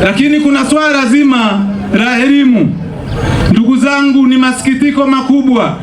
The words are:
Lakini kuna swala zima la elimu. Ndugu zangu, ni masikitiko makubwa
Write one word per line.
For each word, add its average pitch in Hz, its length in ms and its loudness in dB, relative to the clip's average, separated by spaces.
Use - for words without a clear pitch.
Lakini 277 360 0
kuna 277 300 0
swala 294 360 0
zima 233 600 0
la 247 140 -2
elimu. 262 560 2
Ndugu 233 260 2
zangu, 277 500 2
ni 254 100 2
masikitiko 269 720 0
makubwa 262 760 0